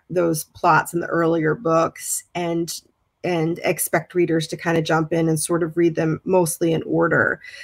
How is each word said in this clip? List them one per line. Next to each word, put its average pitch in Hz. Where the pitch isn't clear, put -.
those 165
plots -
in 170
the -
earlier 165
books -
and, 170
and 170
expect -
readers 165
to 175
kind 165
of 160
jump 160
in 165
and 160
sort 170
of 160
read 170
them 160
mostly 175
in 156
order. 160